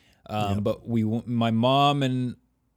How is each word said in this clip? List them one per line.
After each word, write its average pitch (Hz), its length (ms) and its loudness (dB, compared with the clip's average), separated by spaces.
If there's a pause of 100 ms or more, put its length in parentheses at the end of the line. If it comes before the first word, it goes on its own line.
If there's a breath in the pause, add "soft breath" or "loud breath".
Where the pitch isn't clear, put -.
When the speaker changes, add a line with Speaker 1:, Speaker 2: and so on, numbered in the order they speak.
(300 soft breath)
Speaker 1:
Um, 104 260 -2
Speaker 2:
Yep. 104 80 -2
Speaker 1:
but 110 240 -4
we, 117 140 0
w-, 110 240 -2
my 117 260 0
mom 139 520 2
and 127 320 -2 (420)